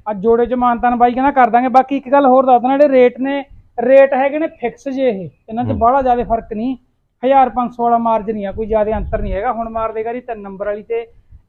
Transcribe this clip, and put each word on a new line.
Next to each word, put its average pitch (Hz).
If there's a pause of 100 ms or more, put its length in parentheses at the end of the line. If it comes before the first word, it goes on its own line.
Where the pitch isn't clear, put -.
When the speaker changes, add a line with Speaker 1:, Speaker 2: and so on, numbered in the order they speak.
Speaker 1:
ਆ 214
ਜੋੜੇ 226
ਚ 233
ਮਾਨਤਾਨ 247
ਬਾਈ 240
ਕਹਿੰਦਾ 226
ਕਰ 254
ਦਾਂਗੇ। 240
ਬਾਕੀ 254
ਇੱਕ 254
ਗੱਲ 285
ਹੋਰ 262
ਦੱਸ 247
ਦੇਣਾ, 262
ਜਿਹੜੇ 285
ਰੇਟ 247
ਨੇ, 277 (360)
ਰੇਟ 269
ਹੈਗੇ 277
ਨੇ 320 (120)
ਫਿਕਸ 233
ਜੇ 262
ਇਹ, 190 (200)
ਇਹਨਾਂ 226
ਚ 240
Speaker 2:
ਹੂੰ। 247
Speaker 1:
ਬਾਹਲਾ 247
ਜ਼ਿਆਦਾ 247
ਫਰਕ 226
ਨਹੀਂ। 240 (480)
ਹਜ਼ਾਰ 262
ਪੰਜ 247
ਸੌ 233
ਵਾਲਾ 233
ਮਾਰਜਨ 220
ਹੀ 202
ਆ, 196
ਕੋਈ 220
ਜ਼ਿਆਦਾ 214
ਅੰਤਰ 208
ਨਹੀਂ 202
ਹੈਗਾ। 208
ਹੁਣ 226
ਮਾਰ 226
ਦੇਗਾ 220
ਜੀ 247
ਤਿੰਨ 233
ਨੰਬਰ 196
ਵਾਲੀ 208
ਤੇ 233 (440)